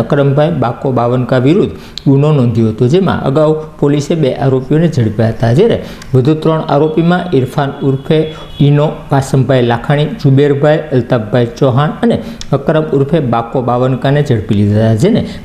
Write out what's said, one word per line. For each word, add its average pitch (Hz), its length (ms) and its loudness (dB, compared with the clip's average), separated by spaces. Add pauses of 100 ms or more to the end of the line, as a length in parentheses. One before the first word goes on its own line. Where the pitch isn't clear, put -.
અકરમભાઈ 143 640 0
બાકો 123 340 -4
બાવનકા 123 480 0
વિરુદ્ધ 170 300 2 (320)
ગુનો 143 320 4
નોંધ્યો 113 340 2
હતો, 123 220 0
જેમાં 175 340 0
અગાઉ 151 240 2 (280)
પોલીસે 143 320 0 (100)
બે 127 100 2 (140)
આરોપીઓને 139 420 0
ઝડપ્યા 113 460 0
હતા, 117 240 0
જ્યારે 226 200 2 (360)
વધુ 139 280 4
ત્રણ 156 220 0 (100)
આરોપીમાં 170 480 2 (160)
ઇરફાન 135 340 -2 (160)
ઉર્ફે 139 300 0 (480)
ઇનો 147 220 4 (240)
કાસમભાઈ 131 600 2
લાખાણી, 147 360 0 (140)
ઝુબેરભાઈ 143 600 2 (160)
અલ્તાફભાઈ 117 520 0 (100)
ચૌહાણ 139 420 0
અને 233 140 2 (420)
અકરમ 156 280 0 (120)
ઉર્ફે 139 200 0 (160)
બાકો 123 360 -2
બાવનકાને 131 520 0
ઝડપી 110 380 0
લીધા 104 300 2
હતા, 110 140 2
જેને 214 200 2 (200)